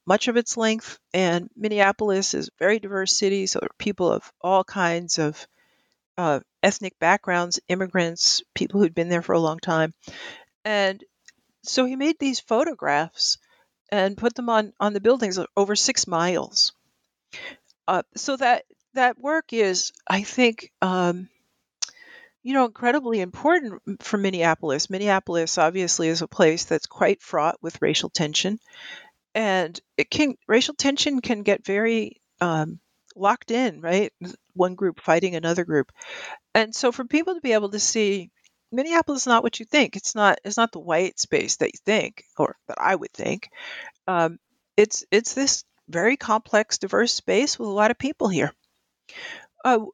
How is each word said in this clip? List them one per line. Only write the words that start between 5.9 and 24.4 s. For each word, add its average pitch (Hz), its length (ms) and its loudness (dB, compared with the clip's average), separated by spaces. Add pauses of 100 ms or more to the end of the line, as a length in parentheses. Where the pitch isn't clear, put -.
uh, 156 240 0 (200)
ethnic 196 380 -2
backgrounds, 175 680 0
immigrants, 180 760 -2 (100)
people - 260 -2
who'd 170 140 4
been 170 160 -2
there 170 140 0
for 190 100 0
a 170 60 4
long 160 200 0
time. 160 340 0 (720)
And 202 400 -2 (600)
so - 220 0
he 254 100 -4
made 294 240 0
these 269 200 -2
photographs 170 1000 -2 (520)
and 196 240 0
put 233 200 -2
them 240 120 -6
on, 214 320 2
on 208 140 0
the 202 80 -4
buildings 220 380 2
o-, 165 80 -4 (100)
over 202 180 2
six - 300 0
miles. 175 680 0 (1120)
Uh, 175 160 0 (120)
so 269 220 -4
that, 247 280 2 (280)
that 247 240 2
work 294 360 -4
is, 196 380 0 (160)
I 190 140 0
think, 233 500 0 (120)
um, 180 460 0 (1120)
you 254 100 -4
know, 269 120 4
incredibly 240 540 0
important 240 680 0
m-, 202 120 -8
for - 180 -4
Minneapolis. 165 720 0